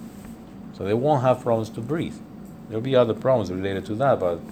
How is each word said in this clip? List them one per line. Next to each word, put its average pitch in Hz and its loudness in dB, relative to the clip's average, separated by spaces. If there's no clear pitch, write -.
So 92 -6
they 101 2
won't 120 4
have 127 4
problems 113 0
to 120 -8
breathe. 143 -4
There'll 110 -4
be 131 2
other 120 6
problems 113 2
related 95 -2
to 107 -4
that, 127 4
but 87 0